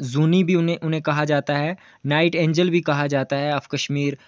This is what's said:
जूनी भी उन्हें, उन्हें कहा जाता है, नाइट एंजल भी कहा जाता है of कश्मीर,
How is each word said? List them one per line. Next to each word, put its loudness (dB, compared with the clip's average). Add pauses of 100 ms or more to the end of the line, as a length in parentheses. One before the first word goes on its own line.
जूनी 2
भी 2
उन्हें, 0
उन्हें -4
कहा 0
जाता 0
है, -2 (300)
नाइट 2
एंजल 2
भी 2
कहा 0
जाता -2
है -2
of -4
कश्मीर, -4